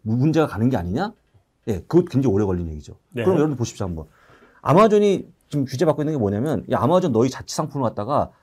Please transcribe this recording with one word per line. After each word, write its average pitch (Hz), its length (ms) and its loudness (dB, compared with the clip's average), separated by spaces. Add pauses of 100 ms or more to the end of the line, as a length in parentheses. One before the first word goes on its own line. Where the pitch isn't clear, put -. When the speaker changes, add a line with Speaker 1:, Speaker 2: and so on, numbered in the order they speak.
Speaker 1:
무-, 110 140 -2
문제가 147 320 2
가는 110 220 0
게 131 80 0
아니냐? 107 360 -4 (540)
예, 98 200 -4
그것 175 220 4
굉장히 135 240 0
오래 101 120 2
걸리는 87 260 -4
얘기죠. 73 240 -14 (180)
Speaker 2:
네. 120 100 -4
Speaker 1:
그럼 185 140 2
여러분 143 200 0
보십시오, 113 280 -6
한번. 82 200 -8 (560)
아마존이 208 640 4 (220)
지금 143 160 -2
규제받고 151 360 0
있는 151 120 -2
게 151 40 -2
뭐냐면, 107 540 -2
"야, 117 80 0
아마존 160 320 2
너희 113 180 2
자체 - 240 -12
상품을 143 360 -6
갖다가 107 420 -4 (120)